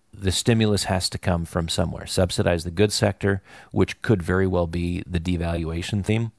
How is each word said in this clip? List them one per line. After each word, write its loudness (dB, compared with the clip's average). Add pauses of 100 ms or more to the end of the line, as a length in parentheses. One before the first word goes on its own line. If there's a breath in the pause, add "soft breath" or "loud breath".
(140)
the -2
stimulus 2
has 0
to -6
come 0
from -4
somewhere. -2
Subsidize 0
the -6
goods 2
sector, 0 (300 loud breath)
which 0
could 2
very 2
well 2
be -4
the -2
devaluation -2
theme. 0